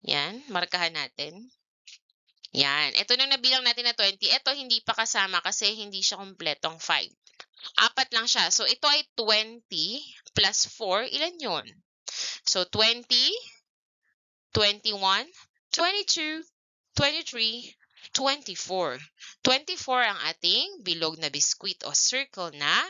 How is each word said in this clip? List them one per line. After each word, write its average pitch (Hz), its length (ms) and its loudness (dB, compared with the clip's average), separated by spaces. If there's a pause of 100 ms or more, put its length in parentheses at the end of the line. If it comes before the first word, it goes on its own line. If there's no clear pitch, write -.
yan, 190 480 -2
markahan 175 480 -2
natin. 156 560 -10 (1040)
Yan. 143 400 2
Ito 247 240 0
nung 269 80 0
nabilang 254 400 2
natin 240 160 -2
na 240 80 2
twenty. 196 400 0
Ito 269 240 0
hindi 247 240 -2
pa 220 160 -2
kasama 196 480 0
kasi 208 320 0
hindi 202 240 -8
siya 196 240 0
kompletong 165 560 -6
five. - 320 0 (720)
Apat 240 320 2
lang 226 160 2
siya. 185 180 4
So, 185 160 2
ito 254 220 0
ay 294 260 4
twenty 220 880 -2 (320)
plus - 380 2
four. 208 340 0
Ilan 330 320 -4
yun? 202 300 -4 (800)
So, 185 180 2
twenty, 240 720 2 (1200)
twenty-one, 208 720 2 (480)
twenty-two, 330 720 0 (480)
twenty-three, 247 800 -2 (400)
twenty-four. 185 880 -2 (400)
Twenty-four 269 580 0
ang 208 200 0 (100)
ating 247 560 -2
bilog 165 320 -2
na 160 100 -4
biskwit 147 560 -4
o - 80 -8
circle 196 640 -2
na 147 180 -2 (180)